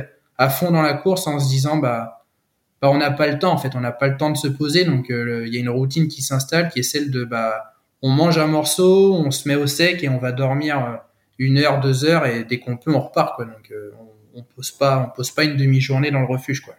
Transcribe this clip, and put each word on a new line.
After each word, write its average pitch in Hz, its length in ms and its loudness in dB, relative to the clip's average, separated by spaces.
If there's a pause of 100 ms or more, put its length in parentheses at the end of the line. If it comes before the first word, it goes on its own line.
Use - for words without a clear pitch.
(380)
à 131 120 4
fond 175 200 -2
dans 165 140 4
la 147 100 2
course 180 320 0
en 147 140 -4
se 135 100 0
disant, « 139 280 0
Bah, 117 460 -4 (600)
bah, 139 80 6
on 143 80 4
n'a 143 100 0
pas 147 180 0
le 143 120 -2
temps, 180 120 2
en 175 60 2
fait, 131 180 -4
on 127 40 -4
n'a 120 120 -4
pas 139 160 -2
le 135 100 0
temps 151 120 0
de 147 80 -2
se 143 100 -4
poser. » 151 380 0
Donc, 131 240 0
euh, 120 140 -2
le, 117 240 -4
il 117 80 -8
y - 20 -2
a - 20 -2
une 123 100 -2
routine 135 380 0
qui 143 140 -8
s'installe, 160 480 -2
qui 127 100 -6
est 123 40 -2
celle 147 260 -4
de, 127 140 -2
bah, 113 500 -6 (300)
on 135 60 2
mange 160 280 4
un 156 100 2
morceau, 185 680 4
on 147 160 0
se - 180 -6
met 143 60 2
au 143 100 0
sec 170 380 0
et 139 60 0
on 127 100 0
va 123 120 -4
dormir, 139 460 -2
euh, 120 180 -4 (440)
une 135 180 2
heure, 143 220 2
deux 135 260 0
heures, 160 220 4
et 117 160 -2
dès 120 160 -4
qu'on 120 180 -6
peut, 156 160 -2
on 131 60 2
repart, - 360 -2
quoi. 120 100 -8
Donc, 110 260 -20
euh, 104 200 -14 (440)
on, 123 40 -20
on 120 40 -18 (120)
pose 127 140 -12
pas, 135 380 0
on - 80 -12
pose 127 160 -6
pas 156 120 0
une 147 140 0
demi-journée 135 540 2
dans 135 100 0
le 123 60 0
refuge, 131 340 -4
quoi. - 180 -20